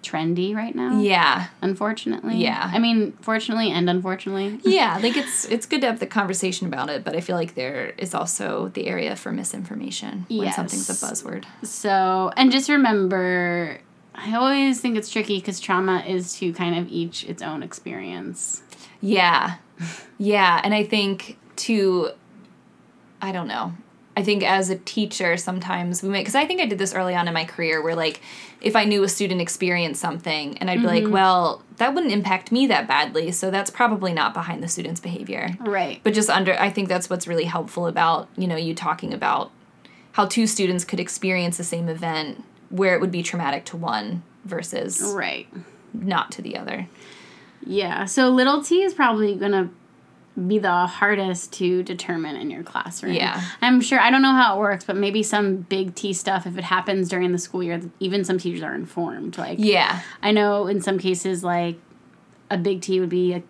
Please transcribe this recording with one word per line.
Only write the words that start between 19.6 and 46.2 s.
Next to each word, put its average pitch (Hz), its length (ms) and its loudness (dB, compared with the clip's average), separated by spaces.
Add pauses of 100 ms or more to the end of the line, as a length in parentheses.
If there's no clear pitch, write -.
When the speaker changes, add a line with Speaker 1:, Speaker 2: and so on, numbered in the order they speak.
Speaker 2:
Yeah, 196 460 4
and 208 100 2
I 214 120 4
think, 202 520 -2 (200)
too, 190 540 2 (1120)
I 196 120 -4
don't 175 140 -4
know. 117 260 -4 (420)
I 202 80 2
think 208 200 2
as 190 280 4
a 185 60 2
teacher, 185 600 0
sometimes 180 640 -4
we 190 80 -2
may, 196 140 -2
'cause 214 120 -4
I 294 100 4
think 359 160 -2
I 311 40 2
did 202 140 -2
this 190 160 -2
early 185 200 0
on 175 120 2
in 170 80 -2
my 160 100 -2
career 160 380 -2
where, 165 120 0
like, 160 260 -2 (400)
if 214 140 0
I 214 100 6
knew 202 180 4
a 202 60 4
student 185 320 0
experienced 175 600 0
something 156 560 -4
and 185 140 -2
I'd 180 100 2
be 180 60 4
like, 175 160 4
Speaker 1:
Mm-hmm. 214 100 2
Speaker 2:
"Well, 185 480 4 (160)
that 254 160 2
wouldn't 311 180 2
impact 196 400 0
me 254 160 4
that 147 200 2
badly, 151 440 0
so 190 200 -2
that's 196 180 0
probably 196 440 2
not 151 200 0
behind 170 300 -6
the 170 40 -6
student's 175 320 -6
behavior." - 600 -6
Speaker 1:
Right. 196 440 -2
Speaker 2:
But 208 120 2
just 214 160 2
under, 185 280 4
I 196 120 2
think 196 180 -4
that's 180 220 -2
what's 175 160 -4
really 165 180 0
helpful 170 400 -4
about, 165 500 0
you 180 120 -2
know, 165 80 -2
you 165 180 -4
talking 165 400 -4
about 143 380 -2 (600)
how 202 120 4
two 220 220 2
students 180 360 0
could 185 160 -4
experience 180 580 -2
the 175 60 -8
same 170 240 -4
event 160 560 -6 (260)
where 185 260 2
it 160 60 2
would 185 100 0
be 175 120 -2
traumatic 156 420 -4
to - 120 -12
one 143 460 -4 (220)
versus 175 560 -6 (140)
Speaker 1:
Right. 80 320 -4 (460)
Speaker 2:
not 180 400 -2